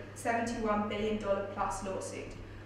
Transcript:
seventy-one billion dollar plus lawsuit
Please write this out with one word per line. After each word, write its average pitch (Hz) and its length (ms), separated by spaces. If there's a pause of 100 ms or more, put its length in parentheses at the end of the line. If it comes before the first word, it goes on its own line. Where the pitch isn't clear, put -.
(140)
seventy-one 220 760
billion 214 300
dollar 196 360
plus - 300
lawsuit - 480 (340)